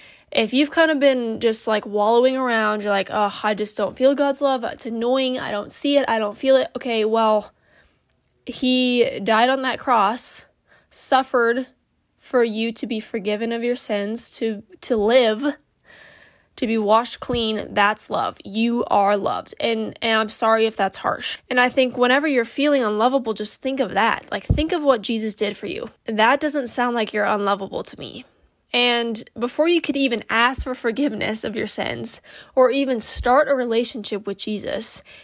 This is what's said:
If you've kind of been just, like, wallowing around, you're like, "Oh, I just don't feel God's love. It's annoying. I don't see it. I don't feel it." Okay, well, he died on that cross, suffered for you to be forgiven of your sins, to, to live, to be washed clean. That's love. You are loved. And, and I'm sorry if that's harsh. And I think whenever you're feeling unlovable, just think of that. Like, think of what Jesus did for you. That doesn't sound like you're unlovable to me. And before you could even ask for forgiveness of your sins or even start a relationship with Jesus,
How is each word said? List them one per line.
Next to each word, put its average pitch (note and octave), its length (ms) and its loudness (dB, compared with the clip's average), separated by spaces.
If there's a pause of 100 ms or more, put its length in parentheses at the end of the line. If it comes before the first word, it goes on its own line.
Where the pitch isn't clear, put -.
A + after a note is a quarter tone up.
(300)
If A3 220 0
you've C#4+ 180 4
kind D#4+ 220 4
of C#4+ 80 0
been B3 400 2
just, A3+ 260 0
like, G#3+ 180 0
wallowing A3+ 520 2
around, A3 460 0
you're G3+ 100 -2
like, G3 180 0
"Oh, G#3 320 -2
I G#3+ 120 0
just G#3 220 -6
don't G#3 200 -4
feel C4 180 4
God's C#4 260 0
love. C4+ 220 0
It's - 240 -8
annoying. B3+ 520 0
I - 120 -6
don't G#3 220 -6
see C#4+ 240 0
it. C4+ 120 2
I A3+ 120 0
don't G#3 180 -6
feel C4+ 180 4
it." B3+ 200 2
Okay, A#3 280 -2
well, A3 480 2 (920)
he B3+ 720 0
died A3 280 4
on C4 140 0
that C4 160 -4
cross, A3+ 680 0 (440)
suffered B3+ 760 0 (500)
for - 280 0
you A3+ 280 -2
to A3 140 -4
be A3 140 -4
forgiven G#3+ 520 -4
of A#3 120 -6
your A#3+ 120 0
sins, G#3+ 600 -4
to, A3 260 -4 (180)
to - 160 -2
live, A#3 600 2 (1000)
to B3 100 -4
be A3+ 120 0
washed A3 420 2
clean. A3 500 -4
That's G#3 380 0
love. C3+ 340 -2
You A#3 440 -2
are G#3 320 4
loved. - 420 -4
And, A3 400 -4
and A3+ 180 0
I'm A3 120 -2
sorry A3+ 340 2
if A3 120 -2
that's G3 200 -2
harsh. - 420 -4 (120)
And B3 100 2
I B3 80 4
think B3+ 300 0
whenever B3+ 280 4
you're B3+ 200 2
feeling C#4 360 2
unlovable, A3 520 0
just G#3+ 260 -4
think C4 200 -4
of G#3+ 120 -2
that. G#3+ 400 0
Like, G3 120 -6
think D#4 280 0
of E4+ 100 -2
what C4 200 2
Jesus A3 320 -4
did G#3 220 -4
for - 100 -12
you. - 240 -8 (160)
That A3+ 340 4
doesn't C#4+ 260 -2
sound A#3+ 280 0
like A3 180 -2
you're G#3+ 120 0
unlovable G3+ 580 -2
to - 180 -12
me. - 240 -14 (480)
And A#3 560 0 (100)
before B3 300 0
you E4+ 120 4
could D4 160 -4
even A#3+ 320 0
ask A#3+ 360 0
for B3+ 100 -6
forgiveness A3 680 -2
of G#3+ 100 -6
your G#3+ 120 -4
sins F3+ 540 -6 (340)
or B3+ 160 6
even C4 280 0
start B3+ 500 2
a C#4+ 60 4
relationship A3+ 720 -2
with G3+ 120 -8
Jesus, - 640 -4 (220)